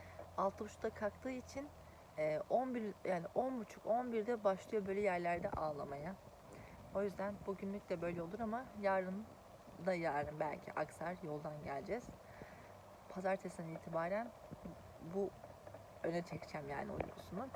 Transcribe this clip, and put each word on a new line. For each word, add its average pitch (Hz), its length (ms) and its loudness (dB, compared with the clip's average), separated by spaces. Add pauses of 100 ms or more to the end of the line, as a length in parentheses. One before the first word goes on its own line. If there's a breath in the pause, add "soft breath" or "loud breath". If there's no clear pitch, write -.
(380 loud breath)
altı 196 260 4
buçukta 214 260 -2
kalktığı 220 400 0
için, 262 380 -4 (500 loud breath)
e, 156 320 4
on 254 260 6
bir, 214 180 2 (120)
yani 175 200 4 (100)
on 254 240 4
buçuk, - 260 -8
on 240 280 4
birde 220 300 2
başlıyor 196 440 4
böyle 196 140 4
yerlerde 175 480 4
ağlamaya. 147 680 -2 (800 loud breath)
O 196 60 4
yüzden 202 320 2 (140)
bugünlük 196 420 -2
de 180 120 2
böyle 170 200 2
olur 180 180 -2
ama 233 260 2 (160)
yarın 190 440 4 (600)
da, 185 80 6
yarın 151 460 2
belki 151 340 0
aksar, 156 500 0
yoldan 151 400 -2
geleceğiz. 202 400 -2 (1080 loud breath)
Pazartesinden 185 600 0
itibaren 170 580 0 (880)
bu 196 140 4 (720)
öne 170 180 2
çekeceğim 156 480 -4
yani 139 220 -2
uykusunu. - 640 -2